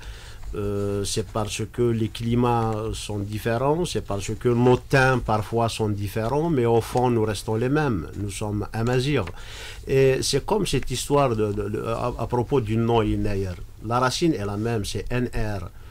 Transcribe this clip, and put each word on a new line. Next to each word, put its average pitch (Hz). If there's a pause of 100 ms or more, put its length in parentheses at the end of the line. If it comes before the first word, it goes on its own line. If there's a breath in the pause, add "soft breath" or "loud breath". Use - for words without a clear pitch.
(540 loud breath)
euh, 101
c'est 101
parce 107 (100)
que -
les 113
climats 117 (180)
sont 104
différents, 117
c'est -
parce 101
que -
nos 123
teints 131
parfois 113
sont 110
différents, 110
mais 127
au 117
fond 123
nous 113
restons 107
les 117
mêmes, 135
nous 101
sommes 104
Amazirs. 123 (640 loud breath)
Et 135
c'est -
comme 208
cette 131
histoire 135
de, 107
de, 104
de, 110
à, 117
à 117
propos 123
du 110
nom 117
Yenaïr. 101 (300)
La 117
racine 127
est 101
la 101
même, 110
c'est 95
N 123
R. 104 (220 soft breath)